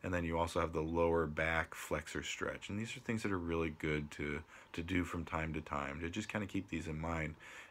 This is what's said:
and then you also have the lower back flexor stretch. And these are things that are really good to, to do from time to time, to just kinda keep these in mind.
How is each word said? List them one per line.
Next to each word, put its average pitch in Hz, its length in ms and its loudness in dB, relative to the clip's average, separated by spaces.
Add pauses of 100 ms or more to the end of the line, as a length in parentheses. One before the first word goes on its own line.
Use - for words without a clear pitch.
and 90 100 0
then 87 100 2
you 82 140 2
also 85 220 2
have 80 140 2
the 80 80 2
lower 82 440 6
back 80 480 2
flexor - 480 -4
stretch. - 480 -4
And 101 100 -2
these 113 160 -4
are 131 40 -10
things 113 240 -2
that 104 80 2
are 92 80 2
really 82 320 2
good 76 400 0
to, 73 320 -2 (300)
to 85 100 -2
do 90 200 4
from 85 220 -2
time 80 280 0
to 78 80 -2
time, 71 400 -2
to 82 80 -2
just 107 200 -4
kinda 104 160 -2
keep 95 240 -2
these 80 180 -2
in 78 120 -2
mind. 80 360 0 (360)